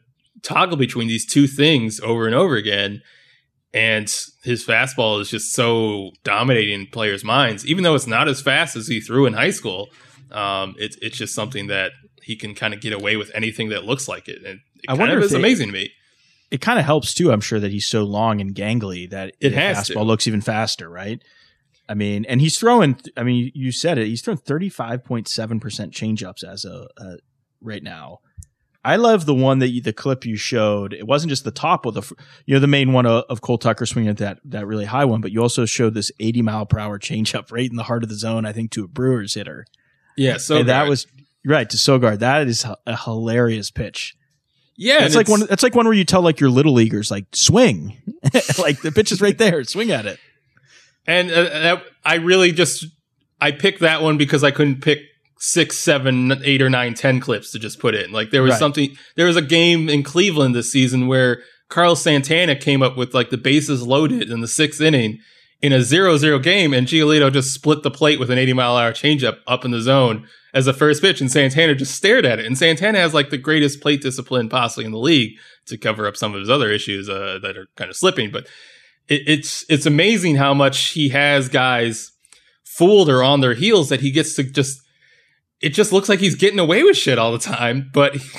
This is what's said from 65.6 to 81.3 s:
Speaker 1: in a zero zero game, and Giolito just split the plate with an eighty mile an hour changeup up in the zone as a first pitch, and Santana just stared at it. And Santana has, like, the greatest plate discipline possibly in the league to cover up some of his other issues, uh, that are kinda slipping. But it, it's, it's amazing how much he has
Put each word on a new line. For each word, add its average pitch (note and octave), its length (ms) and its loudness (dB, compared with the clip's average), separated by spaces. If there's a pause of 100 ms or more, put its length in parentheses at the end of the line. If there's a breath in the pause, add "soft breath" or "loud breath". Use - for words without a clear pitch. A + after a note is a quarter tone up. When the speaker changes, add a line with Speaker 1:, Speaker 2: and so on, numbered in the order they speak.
Speaker 1:
in C#3+ 120 2
a C3 80 4
zero E3 340 4
zero D3 240 4
game, E3+ 340 2
and B2+ 140 2
Giolito D3+ 460 4
just C3+ 200 0
split D3+ 300 0
the C#3 80 -2
plate D3+ 260 2
with B2 140 -4
an B2+ 60 2
eighty B2+ 160 2
mile B2 240 2
an A#2+ 80 2
hour A2+ 80 2
changeup C3+ 520 0
up B2+ 200 -4
in B2 60 -2
the A#2 100 -2
zone A#2+ 440 2 (280 soft breath)
as C3+ 140 2
a C3 60 2
first D3+ 280 4
pitch, F#3+ 200 2
and C3 100 -2
Santana C#3+ 440 4
just C3+ 180 -6
stared A#3 320 2
at A2 140 2
it. A2+ 60 -8
And B2+ 120 -2
Santana E3 400 2
has, E3 160 2
like, C#3+ 160 0
the D3 80 -4
greatest D3 440 0
plate D3 200 0
discipline B2+ 480 -4
possibly A#2+ 360 -2
in A2 60 -8
the A2 60 -8
league B2+ 400 0 (300 loud breath)
to A#2 100 -14
cover G#2+ 300 -4
up G2+ 100 -6
some G#2+ 160 -6
of G2 60 -8
his G2+ 100 -8
other B2+ 220 2
issues, G2+ 380 -4
uh, F#2+ 320 -8
that G2 160 -10
are F#2+ 100 -18 (100)
kinda F#2 160 -10
slipping. B2 380 -2
But - 160 -10 (600 loud breath)
it, D3 200 0
it's, - 420 -2
it's C#3+ 160 2
amazing F3 520 2
how C#3 160 4
much C#3 380 2
he D3 180 0
has C#3 400 2